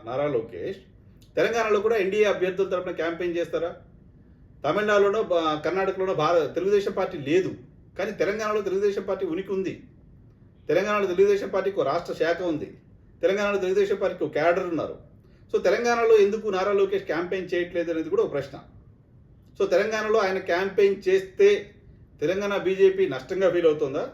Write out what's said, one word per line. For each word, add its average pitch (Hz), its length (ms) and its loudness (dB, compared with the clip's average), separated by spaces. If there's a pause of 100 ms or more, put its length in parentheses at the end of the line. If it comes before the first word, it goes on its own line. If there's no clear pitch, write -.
నారా 135 220 -2
లోకేష్ 123 500 -6 (580)
తెలంగాణలో 214 440 2
కూడా 226 160 2
ఎన్డీఏ 202 280 2
అభ్యర్థుల 185 460 0
తరపున 180 220 -4
క్యాంపెయిన్ 170 460 -4
చేస్తారా? 170 380 -4 (920)
తమిళనాడులోనో 208 540 2
బా-, 165 420 0
కర్ణాటకలోనో 185 480 -2
భార-, 156 320 2
తెలుగుదేశం 196 460 0
పార్టీ 185 260 -4
లేదు, 147 380 0 (440)
కానీ 208 120 -4
తెలంగాణలో 214 500 -2
తెలుగుదేశం 196 420 -2
పార్టీ 190 220 -4
ఉనికి 180 260 -6
ఉంది. 190 320 -4 (840)
తెలంగాణలో 202 400 2
తెలుగుదేశం 196 420 4
పార్టీకి 190 300 -2
ఒక 139 80 0
రాష్ట్ర 170 260 -2
శాఖ 170 280 0
ఉంది. 151 360 -6 (440)
తెలంగాణలో 202 360 0
తెలుగుదేశం 190 380 0
పార్టీకి 185 280 -4
ఒక 147 80 -4
క్యాడర్ 175 360 0
ఉన్నారు. 151 300 -6 (580)
So, 202 80 0
తెలంగాణలో 226 540 4
ఎందుకు 202 320 2
నారా 190 240 0
లోకేష్ 196 300 0
క్యాంపెయిన్ 180 500 -4
చేయట్లేదు 170 380 -2
అనేది 160 180 -4
కూడా 214 140 0
ఒక - 80 -2
ప్రశ్న. 143 280 -8 (1040)
So, 190 80 0
తెలంగాణలో 214 500 2
ఆయన 190 200 0
క్యాంపెయిన్ 196 560 2 (120)
చేస్తే 190 640 2 (500)
తెలంగాణ 196 360 -2
బీజేపీ 190 520 2
నష్టంగా 175 400 -2
ఫీల్ 175 160 0
అవుతుందా 151 480 0